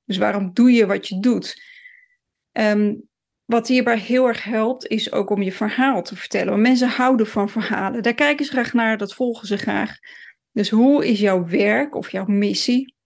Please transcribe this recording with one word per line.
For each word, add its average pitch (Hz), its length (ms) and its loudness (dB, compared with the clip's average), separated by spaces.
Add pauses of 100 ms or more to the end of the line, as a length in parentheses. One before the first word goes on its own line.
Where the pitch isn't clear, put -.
Dus 190 120 -4
waarom 196 360 -2
doe 247 200 6
je 226 140 6
wat 196 220 -4
je 190 100 -6
doet? 208 440 -2 (920)
Ehm, 208 420 2 (520)
wat 233 220 0
hierbij 247 300 2
heel 254 280 0
erg 226 180 -4
helpt, 226 420 -4
is - 260 -4
ook 202 180 -2
om 202 120 0
je 190 100 -2
verhaal 220 500 0
te - 140 -14
vertellen. - 320 -4
Want 202 140 2
mensen 247 260 4
houden 247 380 2
van 208 220 -2
verhalen. 202 540 -4
Daar 233 120 0
kijken 294 300 0
ze 285 60 -6
graag 233 220 -2
naar, 220 260 2
dat 202 160 -8
volgen 240 320 -4
ze 202 100 -2
graag. 202 420 -4 (540)
Dus 208 180 -2
hoe 254 360 4
is 208 140 2
jouw 185 260 2
werk 214 480 0
of - 160 -8
jouw 190 140 -6
missie, 208 720 0 (120)